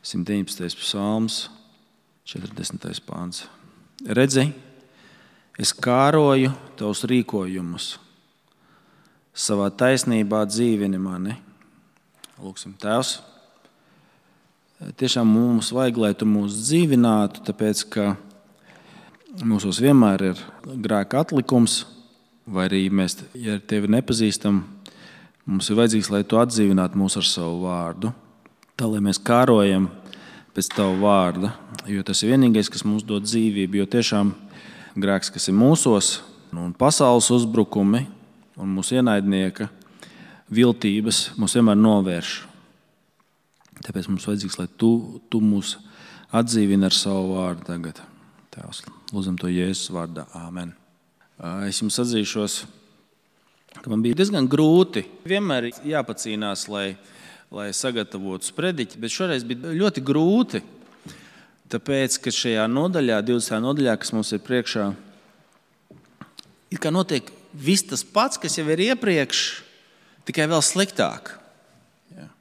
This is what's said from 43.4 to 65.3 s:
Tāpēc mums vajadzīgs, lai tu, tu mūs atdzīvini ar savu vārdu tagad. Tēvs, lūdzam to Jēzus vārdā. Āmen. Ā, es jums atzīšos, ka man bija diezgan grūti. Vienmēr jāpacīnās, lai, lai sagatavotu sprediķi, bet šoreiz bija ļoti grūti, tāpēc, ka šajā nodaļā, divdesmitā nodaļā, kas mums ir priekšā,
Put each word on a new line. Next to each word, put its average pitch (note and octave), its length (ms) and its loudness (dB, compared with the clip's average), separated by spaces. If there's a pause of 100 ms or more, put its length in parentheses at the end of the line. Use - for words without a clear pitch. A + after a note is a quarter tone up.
Tāpēc F#2+ 300 -8
mums F#2 180 -4
vajadzīgs, G2 320 -6
lai F2+ 60 -4 (100)
tu, A#2 440 0 (120)
tu A2+ 80 2
mūs G#2 380 0 (580)
atdzīvini G#2 520 2
ar F#2 60 2
savu F#2+ 440 -2
vārdu F2+ 320 -6
tagad. E2 320 -10 (480)
Tēvs, - 320 -16 (320)
lūdzam F#2 260 -4
to F2+ 100 -4
Jēzus F2+ 440 -2
vārdā. E2 320 -10 (100)
Āmen. E2+ 380 -12 (680)
Ā, F2+ 280 -8
es F#2+ 120 -6
jums G#2+ 220 -4
atzīšos, G#2+ 560 -2 (1200)
ka - 140 -18
man A2 120 0
bija A#2+ 140 0
diezgan F#3 320 2
grūti. F3 560 4 (180)
Vienmēr D#3+ 460 -2 (160)
jāpacīnās, A2 840 -6
lai, G2+ 240 -6 (640)
lai G2+ 220 -10
sagatavotu G2 760 -6
sprediķi, D3+ 500 -6
bet A2+ 140 -8
šoreiz D3 340 -4
bija B2+ 320 -8
ļoti F#3+ 240 0
grūti, D#3+ 560 2 (1120)
tāpēc, C3+ 500 -2
ka A#2+ 140 -4
šajā A2 340 0
nodaļā, C3+ 560 0
divdesmitā A#2 400 -2
nodaļā, C3 380 0
kas - 140 -6
mums A2 180 -4
ir F#2+ 100 -4
priekšā, A2+ 460 -2 (1800)